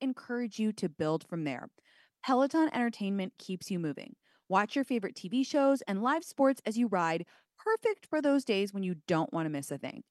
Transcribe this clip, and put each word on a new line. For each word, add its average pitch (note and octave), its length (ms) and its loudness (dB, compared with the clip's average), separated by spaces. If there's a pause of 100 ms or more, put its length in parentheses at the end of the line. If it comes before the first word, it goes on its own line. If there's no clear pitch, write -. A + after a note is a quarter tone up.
encourage B3 580 -4
you G#3+ 140 0
to G3 160 -2
build D#3 400 -2
from E3 160 -4
there. C#3 240 -6 (560)
Peloton C#4 500 4
entertainment G3 640 -2
keeps - 320 -8
you F3+ 80 -2
moving. D3+ 380 -6 (320)
Watch G3+ 260 2
your C4+ 100 2
favorite A3 300 -2
T - 140 -10
V B3+ 160 0
shows C#4 380 4
and G3 200 -2
live D4+ 220 0
sports C4+ 420 2
as A3 100 -2
you A#3+ 120 2
ride, E3 380 0 (300)
perfect A4 500 0
for D#4 140 -2
those C#4 240 4
days G3 300 0
when G3 80 -4
you F3+ 140 -2 (100)
don't E3 260 2
want D#3+ 140 0
to D#3 40 -2
miss C#3+ 200 -6
a C#3 80 -6
thing. - 320 -10